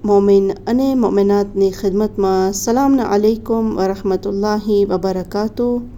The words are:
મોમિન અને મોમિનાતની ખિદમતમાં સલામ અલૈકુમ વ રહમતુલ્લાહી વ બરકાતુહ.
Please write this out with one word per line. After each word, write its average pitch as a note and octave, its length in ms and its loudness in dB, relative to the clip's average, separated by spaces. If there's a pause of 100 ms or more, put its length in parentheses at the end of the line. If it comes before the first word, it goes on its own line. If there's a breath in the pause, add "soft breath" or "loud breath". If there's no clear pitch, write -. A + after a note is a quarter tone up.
મોમિન G3+ 460 4 (160)
અને C4+ 280 0
મોમિનાતની G3+ 760 2
ખિદમતમાં F#3+ 800 0
સલામ C4+ 520 0
અલૈકુમ A3 600 0 (100)
વ - 60 -4
રહમતુલ્લાહી G3+ 1040 -2
વ G3 120 -2
બરકાતુહ. G3+ 800 -4 (240)